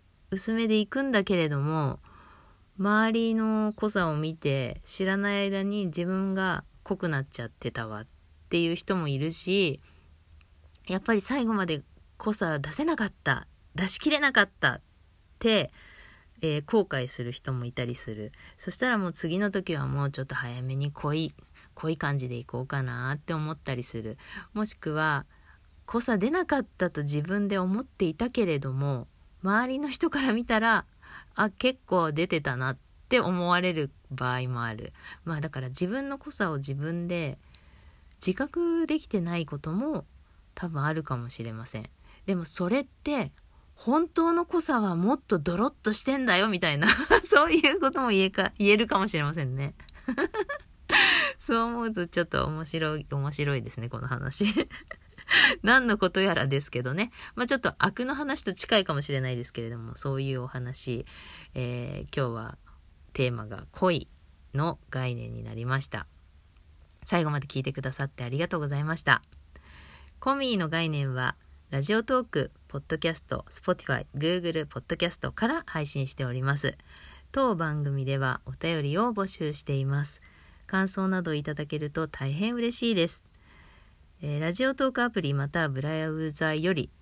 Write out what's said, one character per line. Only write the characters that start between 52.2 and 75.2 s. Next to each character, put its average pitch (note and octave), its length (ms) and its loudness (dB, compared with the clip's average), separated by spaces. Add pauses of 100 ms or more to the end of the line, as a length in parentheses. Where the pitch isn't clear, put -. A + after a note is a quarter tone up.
ょ E3+ 40 2
っ - 20 -6
と C3+ 200 0
面 D#3 180 -4
白 D#3 340 -2
い、 - 120 -8
面 C#3+ 220 -2
白 C#3+ 240 -2
い A#2+ 60 -4
で A2 80 -10
す - 100 -10
ね、 A#2 80 -6
こ A#2 120 -8
の B2 60 -6
話。 G3+ 640 0 (640)
<laughs> - 320 6
何 B3 240 6
の G#3+ 120 2
こ F#3 120 4
と F#3+ 100 0
や F#3+ 140 4
ら C#3 120 2
で C#3 140 2
す C#3+ 100 -12
け B2 120 -4
ど B2+ 120 -2
ね。 G#3+ 180 -2 (220)
ま A#3+ 100 -2
あ、 - 20 -4
ち C#4 80 2
ょ - 40 0
っ - 20 -2
と F3 180 0
悪 G3 260 2
の C4+ 100 -2
話 C4+ 280 -4
と F#3+ 100 -4
近 - 260 2
い F#3+ 60 4
か E3 100 -2
も C#3+ 60 0
し C#3+ 120 -6
れ C3+ 80 0
な C3 100 -2
い B2+ 60 -4
で A#2+ 80 -6
す - 80 -14
け A#2 100 -6
れ A2+ 80 -6
ど A#2 80 -10
も、 A2+ 160 -10
そ C3+ 220 -4
う C3+ 60 -2
い C3+ 120 -2
う B2 80 -4
お B2 40 -8
話。 B2 600 -6 (480)
え B2 560 -6
ー、 - 60 -6
今 B2 180 0
日 - 0 -
は A2+ 240 -10 (540)
テ C3 160 2
ー B2 40 0
マ A2 140 -6
が - 260 -12
恋 F3 360 2 (460)
の D#3 240 0 (120)
概 B2+ 240 -4
念 A#2 180 -10
に A2+ 100 -10
な A2 120 -10
り A2+ 100 -6
ま C3 160 0
し - 80 -10
た。 - 180 -8 (1000)
最 F3 200 2
後 D3+ 60 0
ま D3 100 0
で C#3 60 -10
聞 - 140 -2
い - 20 -4
て C3+ 100 -2
く C3+ 80 -6
だ C3 120 -6
さ C#3 120 -4
っ C#3 40 -6
て - 160 -8
あ A#2+ 40 -6
り C3 100 -2
が E3+ 100 0
と F3 100 -2
う - 20 0
ご D3 80 -2
ざ C#3 100 -2
い D3 60 0
ま D#3+ 120 -2
し - 60 -10
た。 - 200 6 (960)
コ C4+ 160 2
ミ C4+ 200 0
ー - 20 2
の E3+ 120 2
概 E3 220 2
念 C#3 240 -2
は、 B2+ 220 -2 (340)
ラ C#3 100 0
ジ D3 140 0
オ A3+ 80 2
ト E3+ 200 2
ー - 40 -6
ク、 - 240 -2 (180)
ポ C#3+ 100 -8
ッ C3+ 80 -8
ド D#3+ 120 -2
キ E3 100 0
ャ D#3+ 60 0
ス - 80 -12
ト、 - 280 -6
Spotify、 - 560 -2 (100)
Google D#3+ 500 0
ポ C3+ 140 -10
ッ - 60 -18
ド E3 100 -4
キ E3+ 100 0
ャ F3 40 0
ス - 80 -12
ト - 140 -6